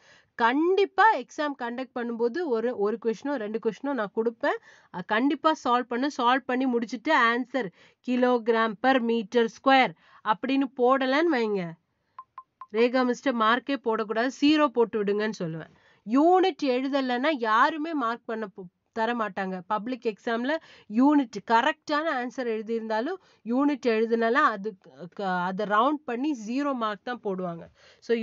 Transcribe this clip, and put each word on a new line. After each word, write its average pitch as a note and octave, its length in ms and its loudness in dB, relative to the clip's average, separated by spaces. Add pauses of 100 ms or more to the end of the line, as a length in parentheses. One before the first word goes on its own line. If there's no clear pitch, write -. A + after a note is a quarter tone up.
(440)
கண்டிப்பா F4+ 640 2 (140)
எக்ஸாம் C#4+ 400 -6
கண்டக்ட் A#3+ 380 -8
பண்ணும்போது A#3+ 420 -2 (140)
ஒரு, A3 160 0 (160)
ஒரு A3 180 -2
கொஸ்டினோ A#3 300 -4 (100)
ரெண்டு G#3+ 220 -6
கொஸ்டினோ C#4 340 -4
நான் G3+ 180 -4
கொடுப்பேன். A#3 400 -2 (380)
அ, F3+ 60 -8 (120)
கண்டிப்பா C#4+ 380 2 (120)
சால்வ் B3 280 0
பண்ணு. B3+ 160 -2 (100)
சால்வ் B3+ 320 2
பண்ணி B3+ 240 0
முடிச்சுட்டு A#3+ 400 -2 (180)
ஆன்சர் A#3+ 380 -2 (380)
kilogram A#3+ 640 2 (120)
per C4+ 100 4 (160)
meter A#3 320 0 (140)
square C4 340 4 (340)
அப்படின்னு C4 420 0 (140)
போடலன்னு C4+ 540 2
வைங்க, G#3 300 -2 (1120)
ரேகா B3 340 4
மிஸ்டர் A#3+ 320 -2
மார்க்கே B3 340 2 (120)
போடக்கூடாது, A3 420 -2 (100)
ஜீரோ D4+ 260 4 (100)
போட்டு A3+ 240 2
விடுங்கன்னு G#3 420 -2
சொல்லுவேன். D#3+ 300 -10 (340)
யூனிட் D#4+ 580 4 (120)
எழுதலைன்னா C4 560 0 (160)
யாருமே D4+ 440 2 (120)
மார்க் A#3 280 -6
பண்ண A3 220 -6
போ-, F#3 120 -14 (320)
தர A3+ 220 0
மாட்டாங்க. F#3+ 340 -4 (180)
பப்ளிக் A3+ 380 -6
எக்ஸாம்ல A#3+ 420 -4 (460)
யூனிட் C#4 380 4 (160)
கரெக்டான D4 520 0 (140)
ஆன்சர் B3 360 -6
எழுதியிருந்தாலும் A3 640 -4 (340)
யூனிட் C#4 420 0
எழுதுனால A3+ 480 2 (120)
அது G3+ 140 -8 (480)
க-, F#3+ 160 -4 (160)
அதை G3 160 -4 (100)
ரவுண்ட் C#4 260 2 (100)
பண்ணி C4 200 -2 (140)
ஜீரோ C#4 280 -2 (100)
மார்க் G#3+ 260 -6
தான் A#3+ 160 -10
போடுவாங்க. F3+ 400 -6 (420)
So A#3 160 0